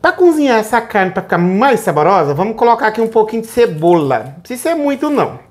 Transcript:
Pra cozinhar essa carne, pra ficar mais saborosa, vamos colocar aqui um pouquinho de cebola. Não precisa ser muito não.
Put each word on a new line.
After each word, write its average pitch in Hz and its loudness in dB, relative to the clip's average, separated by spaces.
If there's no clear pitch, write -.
Pra 359 2
cozinhar 302 2
essa 220 -2
carne, 190 -2
pra 190 -4
ficar 180 -2
mais 202 2
saborosa, 151 0
vamos 214 -4
colocar 233 2
aqui 214 -4
um 226 0
pouquinho 220 0
de 220 -12
cebola. 165 0
Não 131 -12
precisa 247 -12
ser 330 -2
muito 285 -2
não. 208 -2